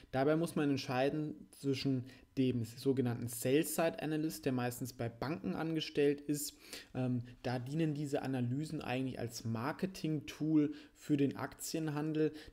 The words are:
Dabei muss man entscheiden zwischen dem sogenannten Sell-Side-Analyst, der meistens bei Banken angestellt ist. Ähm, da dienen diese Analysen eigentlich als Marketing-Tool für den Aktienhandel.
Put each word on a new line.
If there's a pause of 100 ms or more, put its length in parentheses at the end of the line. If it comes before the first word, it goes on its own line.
(100)
Dabei
muss
man
entscheiden (160)
zwischen (320)
dem
sogenannten
Sell-Side-Analyst,
der
meistens
bei
Banken
angestellt
ist. (400)
Ähm, (180)
da
dienen
diese
Analysen
eigentlich
als
Marketing-Tool (220)
für
den
Aktienhandel. (200)